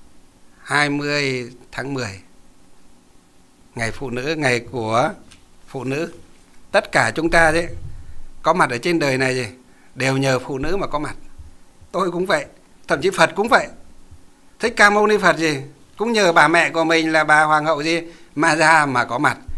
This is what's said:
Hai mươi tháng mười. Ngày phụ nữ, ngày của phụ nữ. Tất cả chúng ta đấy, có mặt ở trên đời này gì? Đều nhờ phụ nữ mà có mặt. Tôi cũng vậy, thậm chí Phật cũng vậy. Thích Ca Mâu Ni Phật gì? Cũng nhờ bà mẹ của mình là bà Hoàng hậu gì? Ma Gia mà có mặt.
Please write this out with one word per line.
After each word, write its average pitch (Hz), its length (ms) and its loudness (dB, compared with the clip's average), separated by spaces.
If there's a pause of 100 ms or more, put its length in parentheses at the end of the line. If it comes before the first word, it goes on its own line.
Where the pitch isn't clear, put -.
(640)
Hai 147 280 0
mươi 143 640 -4 (200)
tháng 135 220 -8
mười. 104 260 -8 (1500)
Ngày 113 160 -4
phụ 123 200 -8
nữ, 127 280 -4
ngày 123 220 0 (100)
của 117 400 0 (580)
phụ 131 160 -10
nữ. 139 280 -6 (600)
Tất 214 200 0
cả 120 220 2
chúng 160 160 -2
ta 165 200 4
đấy, 165 160 0 (760)
có 156 100 0
mặt 165 180 2
ở 120 80 -4
trên 170 200 0
đời 135 200 0
này 131 160 0
gì? 127 120 -6 (480)
Đều 135 220 -2
nhờ 135 220 0
phụ 135 200 -10
nữ 156 180 -2
mà 175 100 -4
có 147 120 -4
mặt. 147 180 -8 (760)
Tôi 180 180 -2
cũng 175 160 -4
vậy, 156 200 0 (420)
thậm 160 120 0
chí 185 100 0
Phật 170 260 2
cũng 208 120 0
vậy. 196 200 4 (920)
Thích 233 180 -4
Ca 208 140 6
Mâu 208 160 4
Ni 214 120 4
Phật 180 180 2
gì? 151 240 0 (360)
Cũng 226 160 -2
nhờ 202 200 4
bà 160 160 6
mẹ 160 220 2
của 165 140 0
mình 160 280 2
là 156 120 4
bà 151 180 6
Hoàng 156 220 2
hậu 151 180 0
gì? 165 200 -2 (320)
Ma 156 220 2
Gia 156 300 4
mà 123 180 0
có 120 140 -4
mặt. 135 200 0 (200)